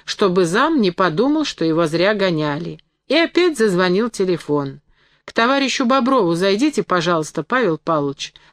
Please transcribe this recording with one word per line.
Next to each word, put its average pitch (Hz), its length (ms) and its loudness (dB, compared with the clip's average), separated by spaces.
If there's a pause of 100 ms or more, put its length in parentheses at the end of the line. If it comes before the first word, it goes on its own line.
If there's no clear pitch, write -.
чтобы 185 400 0
зам 262 360 2
не 185 100 2
подумал, 220 540 0
что - 200 -4
его 160 220 2
зря 170 280 0
гоняли. 160 680 -2 (280)
И 262 80 0
опять 330 420 0
зазвонил 190 520 0
телефон. 147 680 -4 (440)
«К - 80 -16
товарищу 262 540 0
Боброву 247 480 2
зайдите, 196 480 0
пожалуйста, 165 600 -2
Павел 202 360 0
Павлович», 143 540 -4 (200)